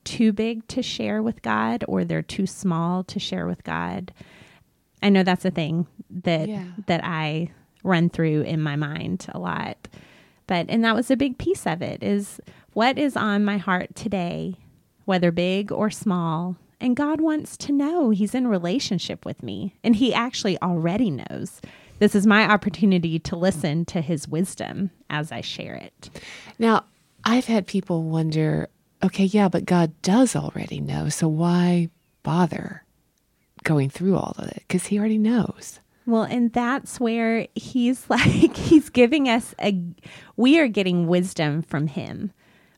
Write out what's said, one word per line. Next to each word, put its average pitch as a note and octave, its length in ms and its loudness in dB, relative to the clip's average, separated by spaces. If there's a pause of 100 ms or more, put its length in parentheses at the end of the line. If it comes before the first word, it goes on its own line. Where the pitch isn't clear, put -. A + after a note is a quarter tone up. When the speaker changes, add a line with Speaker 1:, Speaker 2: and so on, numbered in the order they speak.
Speaker 1:
too A3 280 2
big A3 360 -4
to B3+ 140 -4
share G#3+ 400 -4
with A3+ 200 -4
God, A3 460 0
or F#3 160 0
they're E3 180 -2
too F#3+ 240 -4
small F3+ 580 -2
to - 140 -10
share F#3 280 -6
with F3+ 180 -6
God. - 480 -6 (920)
I G3+ 60 2
know G3 140 6
that's F3+ 240 0
a F#3 40 0
thing E3 360 -2 (240)
that, E3+ 380 -2
Speaker 2:
Yeah. G#3 160 -8 (220)
Speaker 1:
that E3+ 160 0
I D#3 480 -4 (320)
run F3 280 2
through D3+ 320 0
in D#3+ 180 -2
my D3+ 160 -2
mind D#3 540 -6
a - 80 -12
lot. - 500 -6 (580)
But, F3 220 0
and A3+ 160 2
that A3+ 100 2
was A#3 160 0
a C4 60 4
big B3+ 220 -2
piece - 280 -4
of E3+ 140 -2
it, - 220 -8
is G3+ 360 -2 (360)
what B3 240 2
is C#4 180 0
on G#3 280 0
my G3+ 120 0
heart F3+ 400 -4
today, F3 600 -6 (500)
whether F3 260 2
big F#3 400 -2
or G#3+ 180 0
small. F3 680 -2 (220)
And B3 180 0
God D4 260 0
wants D#4 360 -2
to - 140 -6
know. C#4+ 380 2
He's G#3 240 0
in B3 140 0
relationship F3 760 -2
with - 180 -10
me, G#2 400 -8
and A3+ 140 4
he A#3 180 2
actually A#3 460 -2
already F3 500 0
knows. - 500 -8 (380)
This G#3 160 4
is G3+ 120 4
my G#3 240 6
opportunity F3 680 2
to - 180 -6
listen E3+ 500 0
to - 140 -4
his D3+ 260 -4
wisdom - 640 -4 (200)
as D3+ 200 -4
I - 120 -8
share - 320 -10
it. - 340 -18 (500)
Speaker 2:
Now, A3+ 260 4 (400)
I've A#3+ 200 2
had A3 220 0
people F3 380 -2
wonder, D#3 680 -2 (340)
"Okay, G3 220 2
yeah, G3 240 4
but - 160 -2
God E3+ 340 2
does A3+ 340 4
already - 460 -6
know, D3 300 -4
so D#3+ 180 0
why F3 600 2 (320)
bother - 640 -2 (800)
going C#3 260 2
through F#3 260 0
all - 220 -4
of - 100 -10
it? - 200 -14
'Cause - 180 0
he G#3 120 0
already G#3+ 200 0
knows." - 640 0 (260)
Speaker 1:
Well, A3+ 160 2
and A#3+ 300 0
that's A#3+ 460 -2
where A3+ 560 0
he's - 560 -2
<laughs> - 0 -
like, - 460 4
he's - 320 6
giving B3+ 400 4
us A#3 320 0
a, G3 180 0 (580)
we C4+ 220 6
are D4 100 4
getting F#3 380 2
wisdom E3 560 2
from D#3 260 -2
him - 440 -8 (460)